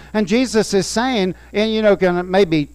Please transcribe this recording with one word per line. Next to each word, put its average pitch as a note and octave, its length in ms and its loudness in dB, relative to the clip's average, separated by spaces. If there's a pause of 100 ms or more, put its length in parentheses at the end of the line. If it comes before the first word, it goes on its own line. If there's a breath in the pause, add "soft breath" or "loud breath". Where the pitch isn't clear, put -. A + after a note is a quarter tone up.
(140 loud breath)
And G#3+ 140 0
Jesus A3 440 0
is G3 140 0
saying, A3 480 -2 (180 soft breath)
and, A3 200 -2
you A3 100 -2
know, G3+ 140 4
gonna F3 260 0
maybe F3+ 520 0